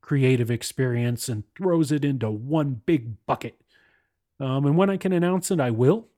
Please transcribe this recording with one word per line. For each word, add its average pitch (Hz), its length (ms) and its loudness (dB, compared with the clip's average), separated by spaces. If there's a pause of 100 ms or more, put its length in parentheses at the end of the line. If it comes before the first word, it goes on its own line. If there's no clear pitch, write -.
creative 127 480 2
experience 120 800 -2
and 107 140 -6 (120)
throws 170 360 2
it 147 140 0
into 123 240 -2
one 131 560 -2
big 120 400 -2
bucket. - 340 -6 (800)
Um, 135 260 -2
and 147 120 4
when 196 120 4
I 196 80 -2
can 185 160 -2
announce 175 380 0
it, 180 80 0
I 127 120 0
will. 131 360 2 (100)